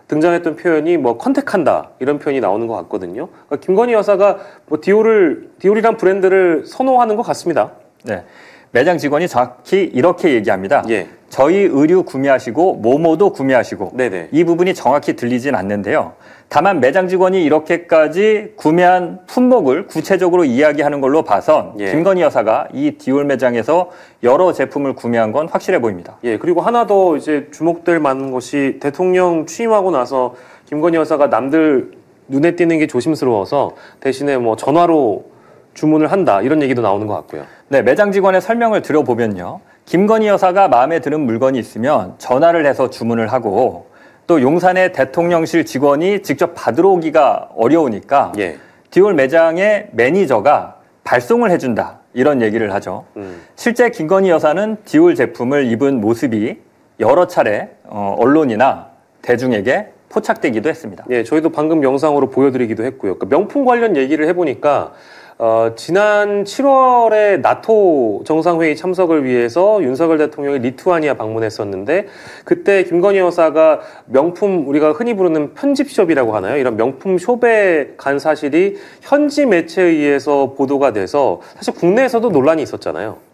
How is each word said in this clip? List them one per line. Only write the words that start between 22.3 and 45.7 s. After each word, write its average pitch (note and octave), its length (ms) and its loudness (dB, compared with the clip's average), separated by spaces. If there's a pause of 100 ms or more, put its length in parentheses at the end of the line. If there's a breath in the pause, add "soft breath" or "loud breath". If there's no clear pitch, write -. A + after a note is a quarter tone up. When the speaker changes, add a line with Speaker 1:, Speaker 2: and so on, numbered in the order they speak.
Speaker 2:
이 C#3 200 -2
디올 C#3 340 -2
매장에서 C3 640 0 (320 loud breath)
여러 D3 320 4
제품을 C3+ 400 -4
구매한 A#2 380 -2
건 D3+ 160 -4
확실해 F3+ 300 -2
보입니다. G2+ 460 -6
Speaker 1:
예, A2+ 140 -2
그리고 E3 240 0
하나 A3+ 240 -2
더 F#3 320 2
이제 D3 340 -4
주목될 E3+ 480 -2
만한 C3+ 300 -2
것이 C3+ 500 -4
대통령 F3 640 0
취임하고 G#3+ 460 -2
나서 B2+ 440 -2 (300 loud breath)
김건희 E3 320 -2
여사가 D3+ 320 0
남들 C3+ 640 0 (360)
눈에 D3+ 280 0
띄는 E3+ 220 0
게 D3+ 80 0
조심스러워서 B2 840 -2 (280 loud breath)
대신에 C#3 380 -2
뭐 A2+ 180 0
전화로 D#3+ 720 0 (440 soft breath)
주문을 D#3 380 0
한다 B2+ 300 2
이런 D3 200 0
얘기도 B2+ 200 -2
나오는 G#2 240 0
것 G#2 80 -6
같고요. D2+ 300 -12 (240 loud breath)
Speaker 2:
네, C3 140 2
매장 G3+ 300 2
직원의 F#3+ 300 2
설명을 A3+ 400 0
들어보면요. A#2+ 800 -2 (260 soft breath)
김건희 G#3+ 420 2
여사가 F#3+ 400 2
마음에 C#3 320 2
드는 D3+ 200 -4
물건이 C3 380 0
있으면 A2 600 -4
전화를 D#3+ 480 2
해서 C3 240 0
주문을 A#2 380 -2
하고 A2 580 -2 (400 soft breath)
또 E3 140 2
용산의 F3+ 520 2
대통령실 E3+ 720 0
직원이 D3 580 0